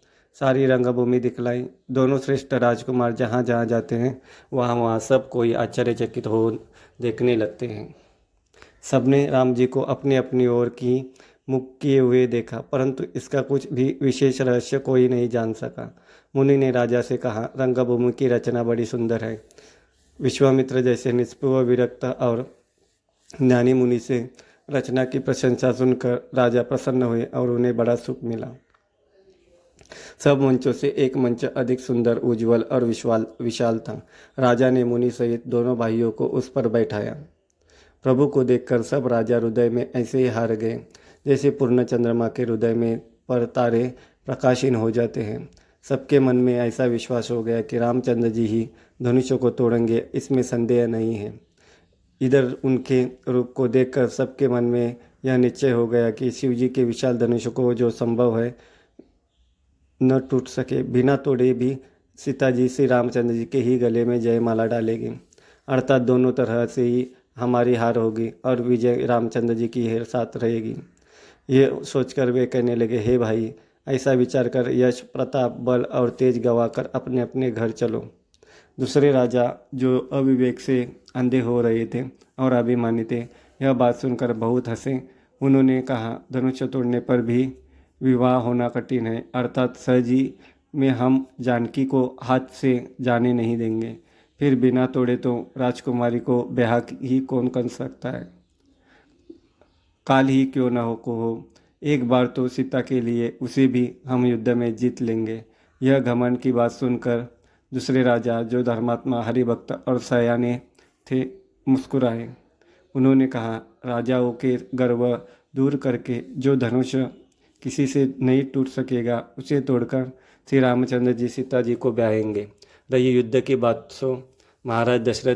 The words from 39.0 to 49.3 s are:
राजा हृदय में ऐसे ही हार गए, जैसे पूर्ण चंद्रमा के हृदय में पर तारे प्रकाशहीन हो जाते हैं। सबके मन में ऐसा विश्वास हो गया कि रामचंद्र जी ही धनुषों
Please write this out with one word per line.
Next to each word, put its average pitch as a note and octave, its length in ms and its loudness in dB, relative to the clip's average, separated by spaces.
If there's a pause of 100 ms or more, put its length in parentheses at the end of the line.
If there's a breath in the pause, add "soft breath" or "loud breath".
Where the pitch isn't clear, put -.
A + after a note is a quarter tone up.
राजा A#2 300 0
हृदय A#2 320 0
में A#2+ 260 -4
ऐसे B2 220 -2
ही B2+ 100 2
हार A2+ 240 -2
गए, A2+ 340 -4 (420 soft breath)
जैसे C#3 220 2
पूर्ण B2 340 2
चंद्रमा A#2 440 0
के B2 160 -4
हृदय A2+ 300 0
में A#2 260 0
पर - 460 -4
तारे A#2+ 480 0 (320 soft breath)
प्रकाशहीन B2+ 500 0
हो A2+ 160 0
जाते A#2 300 -2
हैं। G#2+ 280 -8 (340 soft breath)
सबके C#3 360 2
मन B2+ 160 4
में B2 240 2
ऐसा A#2+ 260 0
विश्वास A#2+ 460 -2
हो A#2 120 -2
गया A#2 180 -2
कि A#2+ 160 -6
रामचंद्र A#2+ 520 0
जी A2+ 160 0
ही A2 240 -2 (320 soft breath)
धनुषों B2+ 360 2